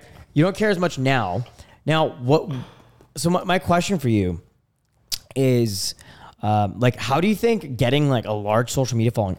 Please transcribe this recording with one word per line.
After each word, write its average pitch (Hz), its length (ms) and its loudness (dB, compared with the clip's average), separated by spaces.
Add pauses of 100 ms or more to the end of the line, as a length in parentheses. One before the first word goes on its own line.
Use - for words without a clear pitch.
(340)
You 143 100 4
don't 190 120 2
care 214 140 0
as 190 100 0
much 175 180 -2
now. 123 480 0 (400)
Now, 156 240 2
what, 135 420 0 (640)
so 160 140 -2
my, 180 160 0
my 180 140 0
question 175 380 0
for 131 120 -2
you 92 320 0 (960)
is, 120 600 0 (460)
um, 104 380 0
like, 123 160 2
how 135 260 -2
do 190 60 2
you 214 80 2
think 214 420 -2
getting, 139 320 2
like, 123 160 0
a 107 80 -4
large 107 380 0
social 123 260 -2
media 117 140 2
following 95 280 -2